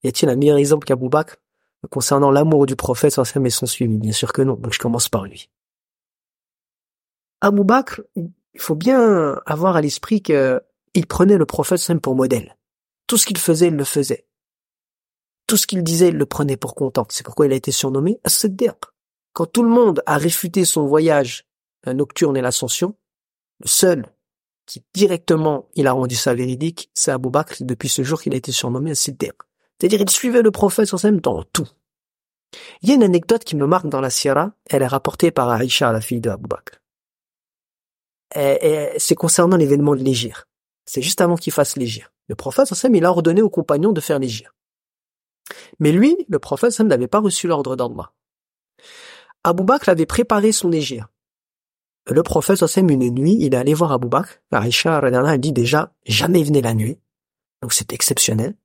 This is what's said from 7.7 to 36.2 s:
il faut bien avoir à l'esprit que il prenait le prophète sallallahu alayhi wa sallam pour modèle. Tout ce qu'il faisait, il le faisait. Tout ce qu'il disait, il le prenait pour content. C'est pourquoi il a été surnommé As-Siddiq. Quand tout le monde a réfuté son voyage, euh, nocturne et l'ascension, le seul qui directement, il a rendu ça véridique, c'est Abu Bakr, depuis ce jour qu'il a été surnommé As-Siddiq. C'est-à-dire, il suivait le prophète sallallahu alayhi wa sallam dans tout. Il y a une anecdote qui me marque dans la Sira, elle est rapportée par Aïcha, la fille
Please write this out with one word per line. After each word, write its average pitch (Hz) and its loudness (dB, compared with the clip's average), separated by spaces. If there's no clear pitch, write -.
il - -14
faut - -4
bien 196 2
avoir 170 0
à 160 2
l'esprit 190 -2
que 135 2
il 170 0
prenait 196 4
le 156 4
prophète 170 -2
sallallahu 170 -2
alayhi - -6
wa - -
sallam - -
pour 131 -2
modèle. 127 -2
Tout 233 0
ce - 2
qu'il 190 -6
faisait, 170 2
il 165 0
le 139 -2
faisait. 135 -4
Tout 214 2
ce - -2
qu'il 185 -4
disait, 165 2
il 160 -2
le 143 0
prenait 139 -4
pour - -12
content. 131 -4
C'est - -12
pourquoi 147 0
il 131 2
a 135 0
été 135 -6
surnommé 139 -2
As-Siddiq. - -2
Quand 170 -4
tout 233 0
le 233 4
monde 226 4
a 151 0
réfuté 170 -2
son 156 0
voyage, 147 0
euh, 127 -6
nocturne 139 -2
et 131 -2
l'ascension, 127 -4
le - -10
seul 170 2
qui - -20
directement, 160 0
il 147 0
a 131 4
rendu 127 -2
ça 123 -2
véridique, 127 -6
c'est - -4
Abu 131 -4
Bakr, 147 -2
depuis 127 -8
ce - -4
jour 151 -4
qu'il - -4
a 131 -4
été 127 -8
surnommé 131 -4
As-Siddiq. - -6
C'est-à-dire, 196 2
il 196 0
suivait 247 2
le 220 6
prophète 202 0
sallallahu 208 2
alayhi 160 0
wa - -
sallam 87 -4
dans - -
tout. - -2
Il 196 0
y 277 6
a - 6
une 247 6
anecdote 185 2
qui 156 -6
me 143 0
marque 175 0
dans 135 -2
la 131 -2
Sira, 143 0
elle 143 2
est 131 0
rapportée 139 0
par 127 0
Aïcha, 120 0
la 110 0
fille 117 -6